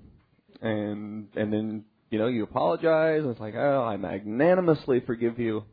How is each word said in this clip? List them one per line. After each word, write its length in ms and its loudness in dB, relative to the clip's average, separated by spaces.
And, 760 -4
and 180 -2
then, 320 -2
you 80 0
know, 100 2
you 160 0
apologize, 760 2
and 100 -2
it's 80 -8
like, 160 -8
"Oh, 280 2
I 140 -2
magnanimously 1080 2
forgive 340 -2
you" 340 -2